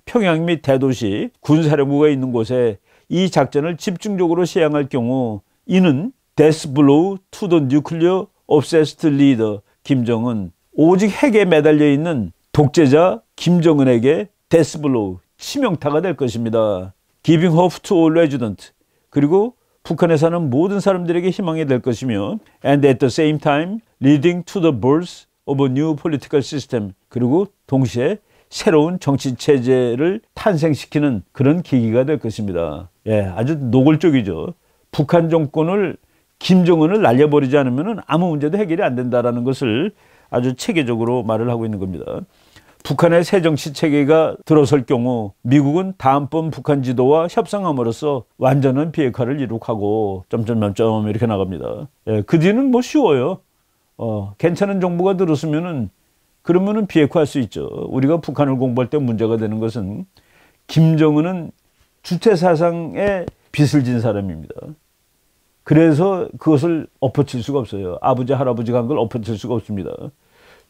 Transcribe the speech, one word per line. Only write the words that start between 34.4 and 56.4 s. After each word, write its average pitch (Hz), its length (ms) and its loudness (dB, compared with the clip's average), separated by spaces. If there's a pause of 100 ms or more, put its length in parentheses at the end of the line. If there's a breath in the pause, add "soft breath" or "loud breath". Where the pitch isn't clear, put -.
북한 165 360 0
정권을, 160 680 -2 (420)
김정은을 180 640 4
날려버리지 143 560 4
않으면은 143 480 -2
아무 175 220 0
문제도 151 280 -2
해결이 196 260 -2
안 151 120 0
된다라는 120 500 -2
것을 135 480 -2 (380 soft breath)
아주 127 240 -2
체계적으로 120 680 -2
말을 113 280 -2
하고 117 140 -4
있는 110 140 -6
겁니다. 90 260 -8 (800 soft breath)
북한의 170 420 2
새 196 180 0
정치 156 320 -2
체계가 147 600 2 (100)
들어설 147 380 4
경우 120 480 -2 (100)
미국은 147 560 2
다음번 143 520 -2
북한 139 320 -2
지도와 131 480 2
협상함으로써 147 960 -4 (140)
완전한 135 520 0
비핵화를 135 500 -2
이룩하고 107 880 -4
점점점점 110 800 -2
이렇게 107 180 -2
나갑니다. 95 640 -4 (180)
예, 107 160 -2
그 165 160 0
뒤는 220 320 2
뭐 240 100 2
쉬워요. 185 600 0 (580)
어, 104 400 -6
괜찮은 190 420 0
정부가 180 380 0
들었으면은, 156 720 -2 (500)